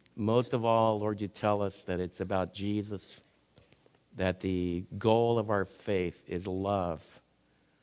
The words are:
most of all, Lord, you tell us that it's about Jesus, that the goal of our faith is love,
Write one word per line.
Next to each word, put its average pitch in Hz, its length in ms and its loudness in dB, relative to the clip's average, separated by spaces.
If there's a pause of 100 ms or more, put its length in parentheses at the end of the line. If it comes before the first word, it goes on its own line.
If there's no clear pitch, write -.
(160)
most 117 380 2
of 117 120 -2
all, 113 340 4
Lord, 107 220 -4
you 101 80 -4
tell 104 320 0
us 98 220 -4
that 90 160 -4
it's 90 200 -6
about 92 340 -2
Jesus, 101 720 -6 (920)
that 92 240 0
the 90 440 -2 (120)
goal 117 420 4
of 107 100 -2
our 101 160 2
faith 90 600 -2
is 90 200 -4
love, 92 720 -4 (600)